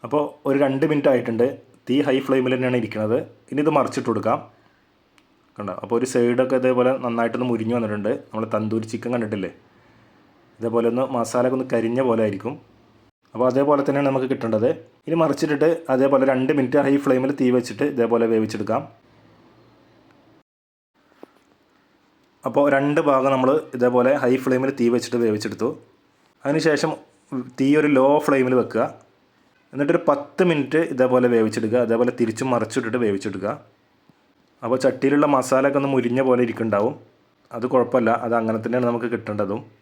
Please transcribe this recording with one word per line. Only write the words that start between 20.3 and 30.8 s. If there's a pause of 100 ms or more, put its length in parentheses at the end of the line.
അപ്പോൾ (120)
രണ്ട്
ഭാഗം
നമ്മൾ (260)
ഇതേപോലെ (100)
ഹൈ (140)
ഫ്ലെയിമിൽ
തീ
വെച്ചിട്ട്
വേവിച്ചെടുത്തു. (760)
അതിനുശേഷം (680)
തീ (120)
ഒരു
ലോ (200)
ഫ്ലെയിമിൽ
വെക്കുക. (920)
എന്നിട്ടൊരു
പത്ത്
മിനിറ്റ് (140)